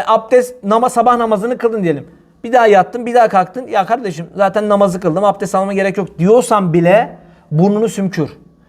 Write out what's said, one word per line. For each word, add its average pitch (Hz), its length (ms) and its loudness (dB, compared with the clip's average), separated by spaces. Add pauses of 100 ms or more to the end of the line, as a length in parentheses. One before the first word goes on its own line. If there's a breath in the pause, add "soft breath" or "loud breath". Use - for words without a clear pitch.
abdest, 240 580 0
nama-, 226 260 0
sabah 240 260 2
namazını 226 420 -2
kıldın 226 240 -2
diyelim. 151 240 -2 (380 soft breath)
Bir 233 80 -6
daha 240 140 4
yattın, 208 400 2
bir 240 80 -6
daha 233 140 4
kalktın. 196 380 -2
"Ya 202 200 -2
kardeşim 196 400 -6 (100)
zaten 202 320 0
namazı 202 320 2
kıldım, 185 240 -2
abdest 196 300 -2
almama 196 200 -2
gerek 196 220 -2
yok." 190 220 -8
diyorsan 202 540 0
bile 175 460 2 (320 loud breath)
burnunu 202 380 2
sümkür. 180 420 -4 (380 soft breath)